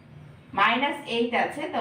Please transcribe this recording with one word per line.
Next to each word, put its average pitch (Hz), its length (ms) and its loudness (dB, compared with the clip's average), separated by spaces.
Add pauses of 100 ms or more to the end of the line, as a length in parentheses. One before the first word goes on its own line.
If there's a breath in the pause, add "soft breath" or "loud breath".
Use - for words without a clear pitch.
(600)
মাইনাস 254 380 2 (180)
এইট 240 160 2 (120)
আছে, - 180 -4 (100)
তো 262 80 -2